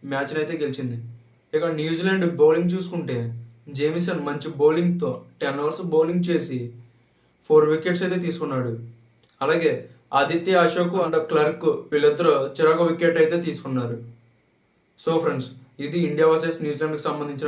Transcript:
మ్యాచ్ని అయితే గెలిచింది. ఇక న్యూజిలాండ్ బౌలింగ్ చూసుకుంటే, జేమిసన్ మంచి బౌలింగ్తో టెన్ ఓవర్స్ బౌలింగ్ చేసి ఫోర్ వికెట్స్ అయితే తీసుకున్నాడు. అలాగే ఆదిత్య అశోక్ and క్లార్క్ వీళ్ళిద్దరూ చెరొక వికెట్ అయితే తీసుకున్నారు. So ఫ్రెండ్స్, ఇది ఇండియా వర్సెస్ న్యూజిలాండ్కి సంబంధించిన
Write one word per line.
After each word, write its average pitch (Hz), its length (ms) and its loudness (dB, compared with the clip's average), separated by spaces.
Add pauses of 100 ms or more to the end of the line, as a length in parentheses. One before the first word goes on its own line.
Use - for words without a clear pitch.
(120)
మ్యాచ్ని 143 300 -4
అయితే 151 200 -4
గెలిచింది. 127 360 -6 (600)
ఇక 160 80 0 (140)
న్యూజిలాండ్ 170 460 0 (140)
బౌలింగ్ 160 360 6
చూసుకుంటే, 160 420 -6 (600)
జేమిసన్ 160 520 -2
మంచి 147 180 -8 (140)
బౌలింగ్తో 160 500 2 (300)
టెన్ 139 220 -2
ఓవర్స్ 156 200 -4 (100)
బౌలింగ్ 175 360 2
చేసి 139 300 -2 (880)
ఫోర్ 151 260 6
వికెట్స్ 175 320 0
అయితే 185 120 -2 (100)
తీసుకున్నాడు. 131 460 -4 (680)
అలాగే 156 300 2 (460)
ఆదిత్య 175 440 2
అశోక్ 175 400 0
and 165 120 0 (140)
క్లార్క్ 156 400 2 (220)
వీళ్ళిద్దరూ 147 420 4 (220)
చెరొక 160 340 4
వికెట్ 165 320 0
అయితే 156 240 2
తీసుకున్నారు. 127 500 -6 (1080)
So 160 80 0 (120)
ఫ్రెండ్స్, 135 240 -2 (380)
ఇది 156 220 -4
ఇండియా 151 240 4
వర్సెస్ 165 340 0
న్యూజిలాండ్కి 151 400 -4
సంబంధించిన 147 420 -6